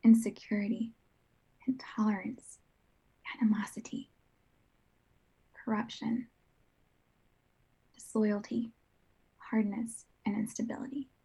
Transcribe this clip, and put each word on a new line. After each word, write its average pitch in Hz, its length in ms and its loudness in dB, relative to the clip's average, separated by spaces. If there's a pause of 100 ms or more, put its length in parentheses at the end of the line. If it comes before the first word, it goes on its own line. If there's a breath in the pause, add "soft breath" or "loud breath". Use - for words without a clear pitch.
insecurity, 226 880 4 (760)
intolerance, 214 920 -2 (760)
animosity, - 760 -2 (1500)
corruption, 226 640 -4 (1700)
disloyalty, 220 800 -2 (640)
hardness, 220 680 -2 (180)
and 208 140 -2
instability. 233 720 -6 (160)